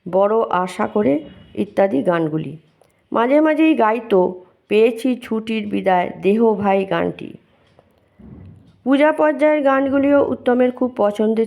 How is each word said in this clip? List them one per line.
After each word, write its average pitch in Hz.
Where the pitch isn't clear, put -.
বড় 202
আশা 185
করে 233
ইত্যাদি 208
গানগুলি। 160
মাঝে 254
মাঝেই 311
গাইতো 220
পেয়েছি 233
ছুটির 220
বিদায়, 190
দেহ 220
ভাই 196
গানটি। 170
পূজা 285
পর্যায়ের 302
গানগুলিও 277
উত্তমের 254
খুব 247
পছন্দের 214